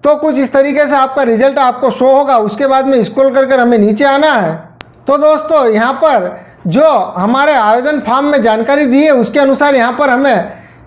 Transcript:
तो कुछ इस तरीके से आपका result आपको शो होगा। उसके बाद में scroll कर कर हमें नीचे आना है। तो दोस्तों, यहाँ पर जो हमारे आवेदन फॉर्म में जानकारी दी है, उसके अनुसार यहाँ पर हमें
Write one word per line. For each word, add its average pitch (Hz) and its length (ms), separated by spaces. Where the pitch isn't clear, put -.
तो 294 120
कुछ 294 240
इस 262 140
तरीके 277 340
से 277 80
आपका 269 280
result 254 360
आपको 247 300
शो 262 260
होगा। 269 220
उसके 214 300
बाद 269 200
में 262 160
scroll 269 320
कर 269 100
कर 262 140
हमें 240 180
नीचे 208 280
आना 277 260
है। 180 240
तो 277 100
दोस्तों, 302 500
यहाँ 226 260
पर 220 500
जो 208 160
हमारे 262 380
आवेदन 254 460
फॉर्म 262 260
में 294 160
जानकारी 226 440
दी 269 180
है, 311 80
उसके 254 280
अनुसार 277 360
यहाँ 240 240
पर 285 100
हमें 247 420